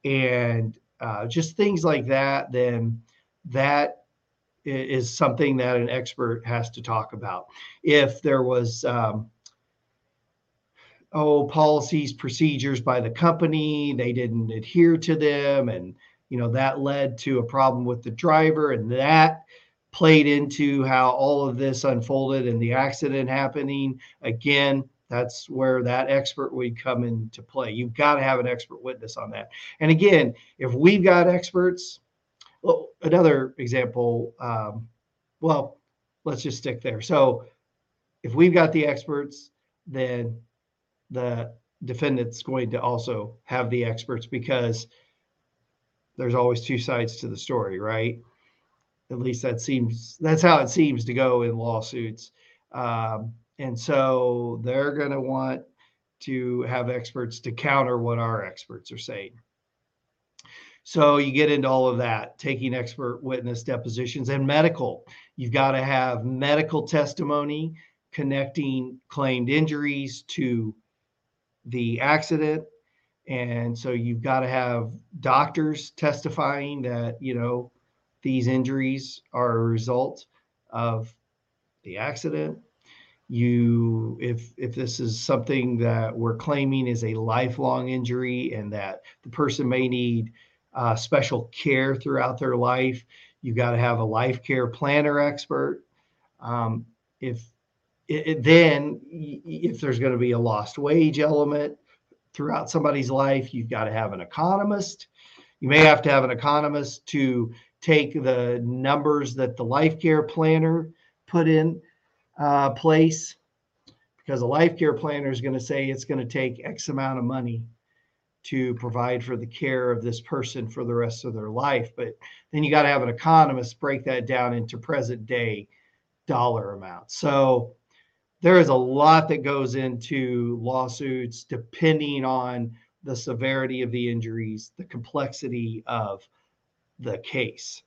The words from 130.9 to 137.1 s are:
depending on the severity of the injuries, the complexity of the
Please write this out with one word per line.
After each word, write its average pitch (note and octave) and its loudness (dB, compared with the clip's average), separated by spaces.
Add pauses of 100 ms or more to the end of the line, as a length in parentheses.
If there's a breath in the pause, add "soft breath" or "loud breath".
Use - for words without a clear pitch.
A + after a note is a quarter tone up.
depending C#3+ 0
on B2 -2 (320 loud breath)
the C3+ -8
severity C3 -4
of A#2 -4
the A#2+ -2
injuries, A2+ -6
the F3+ -12
complexity A#2+ -8
of G#2+ -6 (720)
the A2+ -8